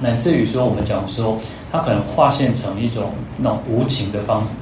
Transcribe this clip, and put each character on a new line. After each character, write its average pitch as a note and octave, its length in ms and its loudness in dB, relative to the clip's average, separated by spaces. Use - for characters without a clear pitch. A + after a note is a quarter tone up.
乃 A#2+ 160 2
至 E3 200 4
于 A#2 80 4
说 B2 220 0
我 G#2 80 2
们 G#2 100 0
讲 G2+ 240 -2
说， A2+ 300 0
他 E3+ 80 0
可 E3 120 0
能 G#2 120 2
化 C#3+ 260 4
现 C3 260 2
成 G2 240 -4
一 A#2 120 0
种 G#2+ 200 -4
那 B2 100 2
种 G#2+ 180 0
无 A#2+ 200 2
情 G2+ 260 -2
的 G#2 120 -2
方-， G#2+ 220 0